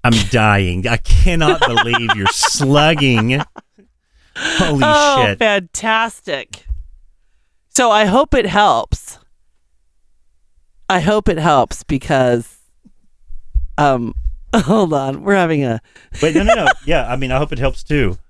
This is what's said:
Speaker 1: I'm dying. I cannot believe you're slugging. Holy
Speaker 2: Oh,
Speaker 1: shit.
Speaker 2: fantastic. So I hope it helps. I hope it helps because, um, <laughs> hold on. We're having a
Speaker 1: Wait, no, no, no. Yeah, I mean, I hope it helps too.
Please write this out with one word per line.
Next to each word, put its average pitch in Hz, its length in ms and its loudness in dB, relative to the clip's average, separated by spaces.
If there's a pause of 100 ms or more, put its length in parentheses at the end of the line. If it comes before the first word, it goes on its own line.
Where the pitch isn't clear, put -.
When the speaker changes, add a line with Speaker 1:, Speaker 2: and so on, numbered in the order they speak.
Speaker 1:
I'm 120 100 2 (160)
dying. 98 580 0
I 117 100 -2
cannot 180 600 2
believe 392 560 -2
you're - 120 -2
slugging. 139 1120 0 (960)
Holy 269 480 -2
Speaker 2:
Oh, 294 400 2
Speaker 1:
shit. 202 140 -2
Speaker 2:
fantastic. 214 1300 -4 (1080)
So 240 160 4
I 214 140 4
hope 254 280 2
it 233 120 2
helps. 175 720 0 (1700)
I 185 140 0
hope 208 260 0
it 165 120 0
helps 147 440 0
because, 127 760 0 (1200)
um, 131 360 0 (220)
<laughs> - 200 -6
hold 180 380 2
on. 139 300 -4
We're 196 120 2
having 165 300 0
a 113 160 -4 (400)
Speaker 1:
Wait, 151 140 0
no, 185 80 2
no, 659 100 4
no. 226 140 0 (180)
Yeah, - 260 0
I 127 60 -2
mean, 131 160 -4
I 131 40 0
hope 147 140 -2
it 123 80 -8
helps - 240 -2
too. 120 340 0 (120)